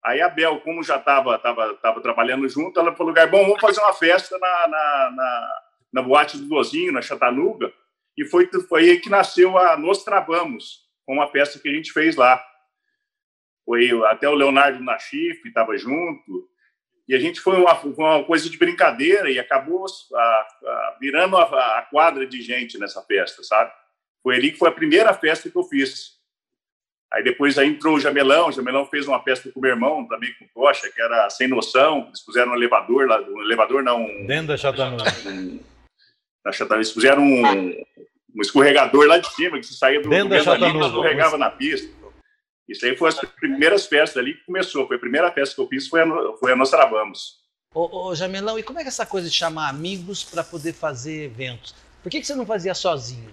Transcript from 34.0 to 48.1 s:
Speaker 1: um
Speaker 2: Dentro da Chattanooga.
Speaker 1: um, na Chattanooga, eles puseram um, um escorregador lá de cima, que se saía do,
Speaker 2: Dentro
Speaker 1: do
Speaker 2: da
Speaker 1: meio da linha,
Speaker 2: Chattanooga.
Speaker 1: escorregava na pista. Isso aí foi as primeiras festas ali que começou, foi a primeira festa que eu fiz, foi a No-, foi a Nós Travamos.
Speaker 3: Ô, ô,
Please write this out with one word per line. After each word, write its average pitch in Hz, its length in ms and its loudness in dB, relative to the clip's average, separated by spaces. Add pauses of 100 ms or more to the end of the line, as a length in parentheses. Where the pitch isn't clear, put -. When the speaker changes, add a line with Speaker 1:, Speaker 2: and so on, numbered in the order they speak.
Speaker 1:
um 104 240 -10
Speaker 2:
Dentro 151 200 -4
da 147 100 -4
Chattanooga. 127 480 -4 (220)
Speaker 1:
um, 92 340 -10 (840)
na 101 80 -6
Chattanooga, 110 240 -2
eles 110 160 -2
puseram 135 300 4
um, 135 220 4 (880)
um 107 60 -8
escorregador 143 680 6
lá 165 120 8
de 175 160 -2
cima, 165 240 -4
que 127 80 -12
se - 80 -18
saía 143 260 2
do, 143 80 -6
Speaker 2:
Dentro 190 200 2
Speaker 1:
do - 20 -2
Speaker 2:
da 196 60 0
Speaker 1:
meio 151 100 4
da 180 80 4
linha, - 140 2
Speaker 2:
Chattanooga. 156 180 0
Speaker 1:
escorregava 151 500 0
na 139 140 0
pista. - 520 -8 (640)
Isso - 200 -8
aí 127 100 0
foi 160 140 2
as 160 60 -4
primeiras 156 720 0
festas 151 300 2
ali 131 160 -4
que - 140 -18
começou, 151 400 -4
foi 127 100 -4
a - 20 -4
primeira 139 320 -2
festa 139 240 -4
que - 60 -8
eu 131 80 -4
fiz, 135 200 -8
foi 165 120 0
a 165 60 -2
No-, 156 320 -6
foi 123 140 0
a 127 40 2
Nós 131 140 0
Travamos. 110 640 0 (400)
Speaker 3:
Ô, 180 340 -6
ô, 180 60 -6